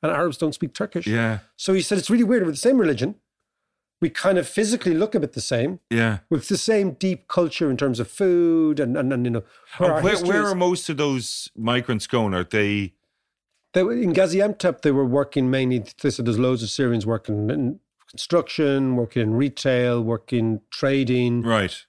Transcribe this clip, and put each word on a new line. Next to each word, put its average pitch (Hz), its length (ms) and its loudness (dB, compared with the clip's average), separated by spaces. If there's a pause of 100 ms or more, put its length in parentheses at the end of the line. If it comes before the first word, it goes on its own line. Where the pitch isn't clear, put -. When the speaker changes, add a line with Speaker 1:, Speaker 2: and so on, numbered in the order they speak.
Speaker 1:
And 156 80 0
Arabs 160 280 -2
don't 156 160 -2
speak 147 180 -6
Turkish. - 340 -6
Speaker 2:
Yeah. 113 340 0 (160)
Speaker 1:
So - 180 0
he 190 80 0
said, 202 160 0
"It's - 100 -6
really 233 160 4
weird. 214 220 2
We're 156 60 -2
the 139 40 -6
same 262 220 2
religion. 156 380 0 (840)
We 165 100 0
kind 196 280 0
of 175 100 -2
physically 208 460 0
look 202 200 -2
a 208 60 2
bit 147 140 -4
the - 80 -6
same. 135 380 -2 (100)
Speaker 2:
Yeah. 113 280 0 (120)
Speaker 1:
With 151 180 -2
the 202 100 0
same 202 340 0
deep 185 360 -4
culture 165 420 0
in 127 60 -2
terms 123 240 -2
of - 100 -4
food 165 680 2
and, 127 160 -2
and, 135 160 -2
and 123 140 -2
you 123 40 -2
know, 117 120 -2 (340)
where 180 140 2
Speaker 2:
And 156 80 0
Speaker 1:
our 170 40 0
Speaker 2:
where, 196 100 2
Speaker 1:
history 175 180 0
Speaker 2:
where 208 140 2
Speaker 1:
is." 202 80 0
Speaker 2:
are - 20 0
most 180 340 0
of 156 80 -4
those 135 580 -2
migrants 117 520 -2
going? 107 280 0
Are 90 100 0
they 101 500 0 (760)
Speaker 1:
They 185 100 4
were, 214 120 0
in 226 180 0
Gaziantep, 185 720 0
they 151 80 4
were 135 160 2
working 135 440 0
mainly, 127 340 0 (180)
they 143 80 2
said 120 160 -4
there's 113 120 2
loads 127 240 2
of 110 80 -6
Syrians 117 360 0
working 107 440 -2
in 139 300 -4 (300)
construction, 139 840 0
working 120 260 -2
in 110 120 0
retail, 123 680 0
working 113 580 -2 (100)
trading. 123 720 0
Speaker 2:
Right. 110 320 2 (140)